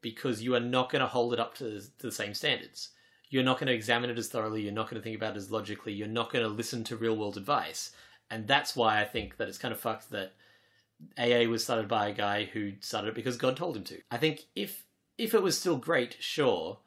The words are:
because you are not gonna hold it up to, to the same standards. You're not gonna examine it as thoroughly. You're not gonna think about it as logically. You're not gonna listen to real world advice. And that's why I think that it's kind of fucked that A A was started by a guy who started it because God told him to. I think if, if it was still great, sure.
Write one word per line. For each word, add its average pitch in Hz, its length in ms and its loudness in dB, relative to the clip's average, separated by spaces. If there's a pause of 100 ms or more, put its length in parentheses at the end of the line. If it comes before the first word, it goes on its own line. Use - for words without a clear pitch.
because 113 420 -4
you 127 120 2
are 120 60 4
not 123 300 2
gonna 135 160 2
hold 120 260 2
it 113 60 0
up - 160 -2
to, 107 260 -6
to 107 80 -16 (180)
the 110 40 -4
same 101 240 -4
standards. - 540 -4 (400)
You're 131 140 2
not 127 160 4
gonna 135 120 2
examine 120 400 2
it 117 80 -2
as 113 100 -4
thoroughly. 110 320 -2
You're 101 100 -2
not 110 180 -2
gonna 113 120 -6
think 110 160 -6
about 107 160 -2
it 101 40 -8
as 95 140 -8
logically. 104 420 -4
You're 104 140 -4
not 113 240 -2
gonna 117 160 2
listen 113 380 -4
to 120 100 -6
real 110 220 2
world 104 180 -2
advice. 101 560 -2 (380)
And 110 180 -6
that's 143 280 4
why 110 260 6
I 104 40 2
think 104 320 -4
that 101 120 -2
it's 95 80 -12
kind 120 160 -4
of 104 60 -6
fucked - 320 -4
that 95 220 -6 (840)
A 120 260 6
A 117 40 6
was 113 160 0
started 113 240 0
by 107 220 2
a 101 40 -4
guy 104 320 0
who 101 340 -4
started 107 300 -4
it 110 60 -6
because 123 220 -2
God 131 200 2
told 165 180 -4
him 104 100 -6
to. - 120 -12 (140)
I 123 60 0
think 156 240 2 (140)
if, - 300 -6 (320)
if 226 160 0
it 214 80 8
was 185 180 2
still 170 180 2
great, 127 420 0
sure. 98 680 2